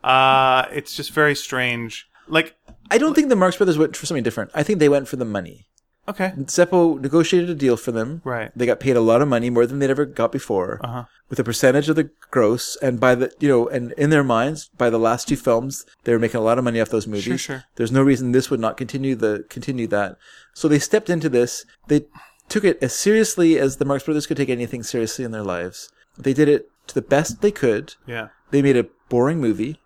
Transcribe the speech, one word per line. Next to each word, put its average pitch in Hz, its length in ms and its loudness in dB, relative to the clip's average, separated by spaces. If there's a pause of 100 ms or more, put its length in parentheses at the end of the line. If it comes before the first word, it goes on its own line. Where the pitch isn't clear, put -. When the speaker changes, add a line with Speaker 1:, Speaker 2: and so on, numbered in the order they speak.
Speaker 1:
Uh, 131 680 4
it's - 240 -10
just - 160 -10
very 147 240 2
strange. 120 720 -8 (200)
Like, 160 280 -2 (340)
Speaker 2:
I 214 80 2
don't 302 160 2
think 294 160 2
the 240 60 4
Marx 185 220 2
Brothers 180 200 2
went 156 180 2
for - 100 -12
something 143 180 -4
different. 113 300 -4
I 151 100 -2
think 202 160 -2
they 151 100 6
went 139 180 2
for - 100 -8
the 123 80 -4
money. 98 420 -10 (400)
Speaker 1:
Okay. 185 320 -4
Speaker 2:
Zeppo 170 600 2
negotiated 165 520 0
a 160 40 -6
deal 131 220 2
for - 140 -8
them. 120 340 -4
Speaker 1:
Right. 117 300 -6
Speaker 2:
They 120 100 -2
got 120 140 0
paid 131 160 0
a 117 60 4
lot 113 200 4
of 147 60 2
money, 120 240 0
more 120 160 4
than 135 120 -6
they'd 139 120 0
ever 143 140 0
got 117 260 -4
before, 101 520 -4
Speaker 1:
Uh-huh. 120 200 -10 (260)
Speaker 2:
with - 100 -6
a 123 40 0
percentage 131 460 2
of 151 60 2
the 151 140 0 (220)
gross. 117 500 0
And 123 180 -2
by 127 140 4
the, 123 260 -2
you 147 80 2
know, 120 200 4
and 120 260 -6
in 147 160 0
their 151 140 4
minds, 131 540 -2
by 123 120 2
the 113 80 0
last 113 300 0
two 143 80 0
films, 127 500 -2 (180)
they 120 80 0
were 117 80 2
making 117 200 -2
a 110 40 -2
lot 113 140 2
of 127 60 -2
money 117 180 0
off 104 80 -2
those 110 160 -2
movies. 104 180 -6
Speaker 1:
Sure, 123 140 -4
sure. 131 260 -10 (120)
Speaker 2:
There's 120 160 -2
no 135 100 4
reason 131 300 2
this 131 180 2
would 127 100 -2
not 110 180 -2
continue 135 380 -6
the, 107 340 -2
continue 123 380 -8
that. 101 300 -2 (380)
So - 120 -2
they 147 120 4
stepped 214 320 0
into 147 180 -2
this. 123 360 0 (220)
They 147 200 0 (420)
took 214 140 -2
it 185 180 2
as 131 120 -2
seriously 196 680 2
as 135 180 0
the 139 80 0
Marx 139 180 -2
Brothers 151 220 -2
could 147 120 -6
take 135 120 -2
anything 120 340 -6
seriously 117 400 -6
in 117 80 -8
their 107 120 -8
lives. 90 480 -8 (260)
They 135 160 0
did 147 160 4
it - 180 2 (200)
to - 80 -14
the 127 80 0
best - 380 0
they 208 100 2
could. 127 420 -2 (140)
Speaker 1:
Yeah. 113 220 -10 (200)
Speaker 2:
They 139 140 2
made 135 120 4
a 120 120 2 (200)
boring 135 320 0
movie 117 460 -2